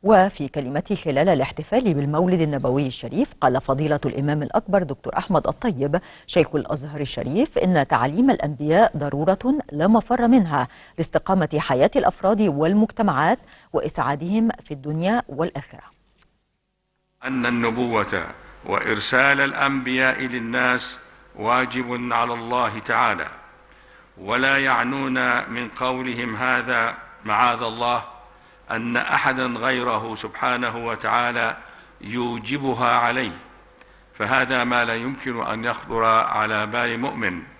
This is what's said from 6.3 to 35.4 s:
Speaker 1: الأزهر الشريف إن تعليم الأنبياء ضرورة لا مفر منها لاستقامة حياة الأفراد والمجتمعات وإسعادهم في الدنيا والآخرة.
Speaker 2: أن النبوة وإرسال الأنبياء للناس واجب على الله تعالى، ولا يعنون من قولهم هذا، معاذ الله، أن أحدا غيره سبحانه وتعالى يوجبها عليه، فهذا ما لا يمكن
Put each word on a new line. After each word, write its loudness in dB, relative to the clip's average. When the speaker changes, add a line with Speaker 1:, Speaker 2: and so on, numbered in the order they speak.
Speaker 1:
الأزهر -6
الشريف -2
إن 4
تعليم 2
الأنبياء 2
ضرورة 0
لا 0
مفر 4
منها 4
لاستقامة 0
حياة 4
الأفراد 2
والمجتمعات 2
وإسعادهم 0
في -14
الدنيا -2
والآخرة. -6
Speaker 2:
أن -2
النبوة 0
وإرسال 2
الأنبياء 0
للناس -2
واجب -2
على 0
الله -2
تعالى، 0
ولا 0
يعنون -2
من -8
قولهم -6
هذا، -2
معاذ 2
الله، -2
أن -4
أحدا 0
غيره -2
سبحانه -4
وتعالى -2
يوجبها -2
عليه، 0
فهذا 0
ما 2
لا -2
يمكن -6